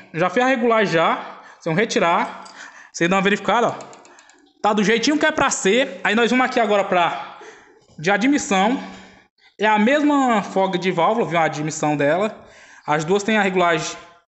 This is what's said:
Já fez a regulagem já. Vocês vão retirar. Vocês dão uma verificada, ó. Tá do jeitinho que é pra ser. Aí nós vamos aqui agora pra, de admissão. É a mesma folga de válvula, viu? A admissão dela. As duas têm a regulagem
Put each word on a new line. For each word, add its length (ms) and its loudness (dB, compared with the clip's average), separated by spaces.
Já 160 0
fez 160 0
a 40 2
regulagem 460 2
já. 200 2
Vocês 500 -14
vão 100 -2
retirar. 680 0
Vocês 180 -2
dão 80 0
uma 60 0
verificada, 460 2
ó. 260 -12
Tá 120 2
do 100 2
jeitinho 320 2
que 120 2
é 40 0
pra 200 0
ser. 520 0
Aí 120 0
nós 160 2
vamos 120 2
aqui 160 -2
agora 240 2
pra, 540 -2
de 100 -4
admissão. 720 0
É 80 0
a 100 2
mesma 640 2
folga 340 -2
de 140 -2
válvula, 380 0
viu? 100 -2
A 60 2
admissão 520 -2
dela. 400 0
As 180 0
duas 160 0
têm 160 0
a 60 2
regulagem 520 0